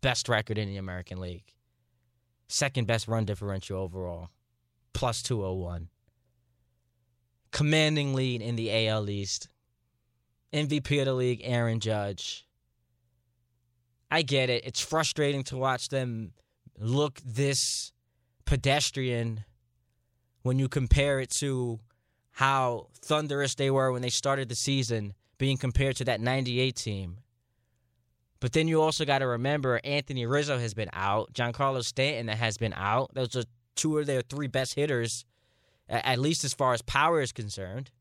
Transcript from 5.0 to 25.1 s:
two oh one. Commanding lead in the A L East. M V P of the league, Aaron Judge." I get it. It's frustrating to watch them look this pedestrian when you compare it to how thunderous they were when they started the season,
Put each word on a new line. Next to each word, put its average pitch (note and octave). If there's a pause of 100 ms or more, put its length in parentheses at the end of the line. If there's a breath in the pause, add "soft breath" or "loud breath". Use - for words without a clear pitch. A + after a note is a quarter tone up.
two A2
oh F#2
one. F2 (1600)
Commanding D3+
lead B2+
in A#2
the A2+
A A2
L A2
East. G2+ (1000)
M D3+
V D3
P C#3+
of C3+
the C3+
league, B2
Aaron A#2
Judge." G#2 (1600)
I D#3+
get C3
it. A#2+
It's -
frustrating C#3+
to C3
watch C3
them A#2 (460)
look C3
this C3+ (540)
pedestrian B2 (960)
when B2+
you C3+
compare C#3
it B2+ (120)
to B2 (580)
how C3 (160)
thunderous C#3+
they C3+
were C3+
when B2
they B2
started C3+
the A#2+
season, A2+ (260)